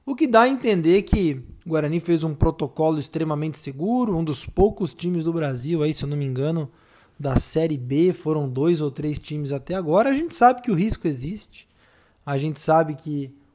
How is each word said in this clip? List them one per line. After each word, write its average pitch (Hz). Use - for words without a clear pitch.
o 269
que 285
dá 226
a 254
entender 196
que 151
o 170
Guarani 156
fez 165
um 156
protocolo 156
extremamente 156
seguro, 196
um 165
dos 151
poucos 196
times 170
do 165
Brasil 151
aí, 151
se -
eu 143
não 147
me 143
engano, 143
da 135
Série 160
B, 139
foram 156
dois 151
ou 147
três 143
times 147
até 143
agora. 190
A 269
gente 320
sabe 247
que -
o 185
risco 190
existe, 147
a 143
gente 147
sabe 156
que 143